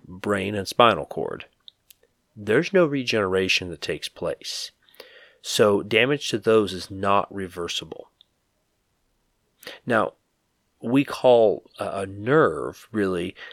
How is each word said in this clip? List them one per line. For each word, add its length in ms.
brain 480
and 140
spinal 360
cord, 420
there's 360
no 140
regeneration 840
that 100
takes 280
place. 600
So 400
damage 480
to 80
those 340
is 180
not 420
reversible. 800
Now, 300
we 240
call 720
a, 220
a 60
nerve 840
really, 460